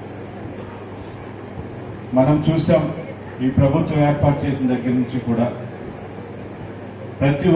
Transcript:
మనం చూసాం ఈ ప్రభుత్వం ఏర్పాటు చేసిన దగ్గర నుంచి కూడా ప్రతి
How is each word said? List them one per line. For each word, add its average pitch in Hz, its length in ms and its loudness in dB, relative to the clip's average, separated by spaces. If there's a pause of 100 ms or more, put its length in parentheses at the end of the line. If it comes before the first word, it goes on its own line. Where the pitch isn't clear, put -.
(2250)
మనం 139 200 6 (100)
చూసాం 160 360 4 (600)
ఈ - 20 2 (120)
ప్రభుత్వం 147 500 4
ఏర్పాటు 143 360 4
చేసిన 131 280 0
దగ్గర 123 240 0
నుంచి 127 300 0
కూడా 117 200 2 (1700)
ప్రతి 147 360 2